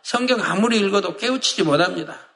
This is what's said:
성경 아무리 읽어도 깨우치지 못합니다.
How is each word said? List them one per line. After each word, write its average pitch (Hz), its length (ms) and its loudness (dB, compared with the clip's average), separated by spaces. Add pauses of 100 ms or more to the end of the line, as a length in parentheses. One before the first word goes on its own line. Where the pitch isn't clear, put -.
성경 240 400 0
아무리 208 360 2
읽어도 196 380 0
깨우치지 247 460 -2
못합니다. 160 540 0 (180)